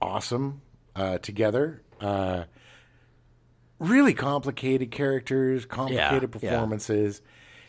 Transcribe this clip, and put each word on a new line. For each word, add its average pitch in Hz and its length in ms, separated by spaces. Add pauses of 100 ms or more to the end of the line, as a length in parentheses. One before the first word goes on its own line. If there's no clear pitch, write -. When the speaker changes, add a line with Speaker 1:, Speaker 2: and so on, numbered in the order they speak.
Speaker 1:
awesome, 123 580 (340)
uh, 95 240
together. 110 640 (180)
Uh, 95 460 (1300)
really 233 360
complicated 131 760
characters, 131 760
complicated 131 720
Speaker 2:
Yeah, 110 80
yeah. 110 80
Speaker 1:
performances. 107 720 (460)